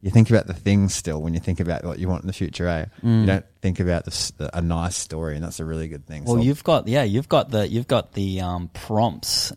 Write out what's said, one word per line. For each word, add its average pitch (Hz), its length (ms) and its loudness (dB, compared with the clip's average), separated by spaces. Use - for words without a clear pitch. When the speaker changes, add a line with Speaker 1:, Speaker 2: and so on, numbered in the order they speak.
Speaker 1:
You 98 100 -2
think 110 180 8
about 113 180 4
the 90 60 -6
things 98 400 4
still 78 280 -4
when 82 120 -2
you 85 60 0
think 87 200 -2
about 85 240 -2
what 85 160 -6
you 92 80 -2
want 90 140 -2
in 87 60 -8
the 92 60 -4
future, 87 340 -4
eh? 82 180 -2
Speaker 2:
Mm. 113 180 4
Speaker 1:
You 107 60 4
don't 95 180 2
think 92 180 0
about 87 260 0
the 90 60 -10
s-, - 260 -6
the, 76 200 -8
a 87 40 0
nice 85 340 0
story, 80 400 -6
and 76 80 -6
that's - 160 -10
a 80 60 -6
really 80 220 -4
good 73 180 -12
thing. 76 180 -12
Speaker 3:
Well, 120 140 2
Speaker 1:
So 117 40 4
Speaker 3:
you've 139 220 2
got, 156 240 2
yeah, 131 160 2
you've 110 260 0
got 147 200 2
the, 107 180 0
you've 117 200 -2
got 117 260 0
the, 95 280 -2
um, 87 320 -4
prompts - 840 -2